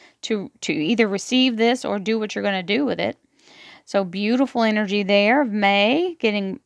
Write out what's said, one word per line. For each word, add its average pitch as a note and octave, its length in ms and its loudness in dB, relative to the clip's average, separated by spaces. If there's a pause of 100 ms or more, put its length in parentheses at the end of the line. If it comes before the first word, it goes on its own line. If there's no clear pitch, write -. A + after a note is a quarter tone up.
(220)
to, G#3 260 -4 (120)
to - 120 -4
either A3 360 0
receive A#3+ 480 0
this A#3 280 0
or G3+ 140 -2
do G#3+ 220 -2
what G#3 160 -6
you're G3+ 80 -4
gonna F#3+ 180 -2
do G#3+ 220 -2
with F3 160 -2
it. G3 180 -4 (640)
So G3 200 -2
beautiful A3+ 580 0
energy G#3+ 400 0
there G3+ 400 4
of A#3 80 -2
May, G#3+ 720 2
getting, G3+ 460 -2